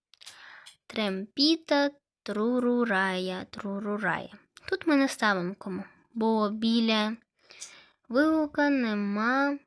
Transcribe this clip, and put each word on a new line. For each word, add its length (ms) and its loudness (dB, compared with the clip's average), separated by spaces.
"Тремпіта, 1040 0
трурурая, 1200 0
трурурая". 880 -6
Тут 180 -6
ми 100 4
не 120 4
ставимо 500 -2
кому, 260 -8
бо 360 2
біля 680 0
вигука 640 2
нема, 960 0